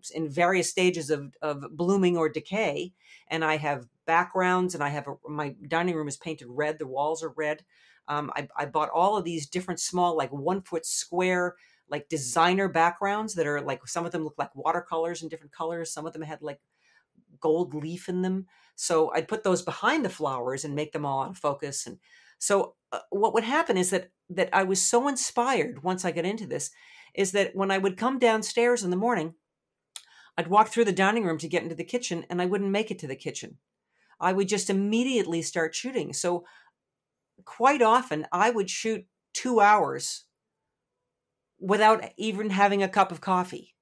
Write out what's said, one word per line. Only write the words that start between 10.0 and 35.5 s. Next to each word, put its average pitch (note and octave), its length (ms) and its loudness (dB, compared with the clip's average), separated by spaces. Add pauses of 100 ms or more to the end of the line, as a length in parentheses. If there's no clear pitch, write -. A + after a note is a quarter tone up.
like, C3+ 160 -2
one E3+ 300 -2
foot E3 240 -6
square, F3+ 680 0 (320)
like, C#3+ 220 -8
designer E3 580 2
backgrounds G3 640 0
that D#3+ 120 0
are, D3 160 -2
like, C3 260 -6
some E3+ 160 -4
of E3+ 80 -6
them D#3+ 120 -2
look D3 120 -8
like - 180 -6
watercolors E3 680 -2
in D#3+ 80 -10
different D3+ 240 -16
colors. E3 360 -6
Some D#3 160 -10
of E3 60 -8
them D#3+ 80 -12
had, D3+ 220 -10
like, C#3+ 180 -10 (800)
gold D#3+ 340 2
leaf D#3+ 340 -8
in F3+ 120 -2
them. F#3 260 -2 (280)
So D#3+ 360 2
I'd D#3+ 180 -2
put A3 140 -4
those F#3 200 2
behind B3 420 0
the F#3 60 0
flowers C3+ 560 -4
and C#3+ 80 -6
make D3+ 180 -4
them D3 140 -4
all C3+ 160 0
out B2+ 80 -4
of F#3+ 80 -16
focus. C#3+ 480 -4
And G2+ 120 -14 (400)
so, - 360 0 (180)
uh, - 80 -4 (100)
what G#3 220 2
would A3+ 120 2
happen B3+ 340 2
is F3+ 120 2
that, F#3 200 -2 (180)
that F3+ 240 0
I F#3+ 120 4
was F#3+ 180 0
so B3 260 2
inspired A#3+ 760 -2
once F#3 220 -2
I F3 60 0
got E3+ 160 -2
into G#3+ 200 -4
this, C#3+ 240 -6 (440)
is F#3+ 180 0
that G3 220 2
when G3 160 0
I F#3+ 80 2
would F#3+ 180 0
come B3+ 220 0
downstairs A#3 640 2
in F#3 80 0
the F3+ 60 0
morning, F#3 380 0 (1040)
I'd E3 120 -4
walk G#3+ 200 6
through A#3 160 2
the G3+ 80 2
dining G3 320 2
room D#3+ 140 0
to D#3 100 -8
get E3+ 140 0
into E3 120 -8
the E3+ 100 -8
kitchen, F#3 440 -4
and F3+ 140 -2
I F3+ 40 0
wouldn't G3 240 0
make G#3+ 200 -2
it F#3 100 -8
to D#3 60 -10
the C3 100 -8
kitchen. - 420 -12 (600)
I F3+ 120 0
would F#3+ 160 2
just G3 200 -2
immediately G3+ 720 2
start D#3+ 320 -2